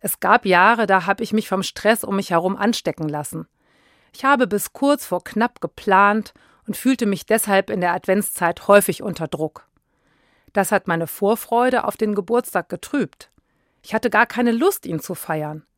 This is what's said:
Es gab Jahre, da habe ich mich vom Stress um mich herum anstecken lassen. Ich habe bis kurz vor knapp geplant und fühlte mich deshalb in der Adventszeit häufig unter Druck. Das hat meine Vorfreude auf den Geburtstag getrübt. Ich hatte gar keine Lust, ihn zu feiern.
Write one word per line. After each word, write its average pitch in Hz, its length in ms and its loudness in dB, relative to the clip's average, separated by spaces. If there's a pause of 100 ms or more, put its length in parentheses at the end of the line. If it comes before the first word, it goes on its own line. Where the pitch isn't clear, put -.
Es - 180 -6
gab 220 260 2
Jahre, 202 400 4
da 185 220 2
habe 196 160 0
ich 220 100 -6
mich 214 140 0
vom 190 160 -2
Stress - 400 0
um 196 140 -4
mich - 120 -6
herum 180 260 0
anstecken 180 540 -2
lassen. 151 380 -8 (680)
Ich - 100 -18
habe 269 220 4
bis 196 260 -4
kurz 285 360 0
vor 175 160 -4
knapp - 380 -4
geplant 202 760 2 (320)
und - 100 -8
fühlte 247 300 0
mich 196 180 -4
deshalb 208 460 0
in 196 100 -4
der 175 140 0
Adventszeit 180 720 -2
häufig 202 340 4
unter 165 260 -8
Druck. - 400 -8 (840)
Das 196 200 0
hat 202 160 0
meine 165 200 -2
Vorfreude 233 760 0
auf 208 120 -6
den 214 160 -2
Geburtstag 202 560 -2
getrübt. - 640 -6 (500)
Ich - 140 -10
hatte 220 160 -2
gar 226 160 4
keine 240 240 0
Lust, 285 340 0
ihn 160 140 -4
zu 180 160 -10
feiern. 156 500 -8 (120)